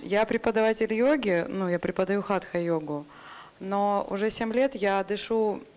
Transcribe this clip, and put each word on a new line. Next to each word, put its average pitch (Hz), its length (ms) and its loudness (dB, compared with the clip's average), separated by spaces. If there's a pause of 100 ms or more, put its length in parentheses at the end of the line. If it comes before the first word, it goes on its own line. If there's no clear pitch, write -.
я 208 220 2
преподаватель 220 680 2
йоги, 220 540 2
ну, 190 220 -2
я 175 100 0
преподаю 190 440 0
хатха-йогу, 165 800 -2 (560)
но 202 480 0
уже 202 220 -2
семь 226 200 -2
лет 262 240 2
я 196 280 2
дышу, 208 580 0 (160)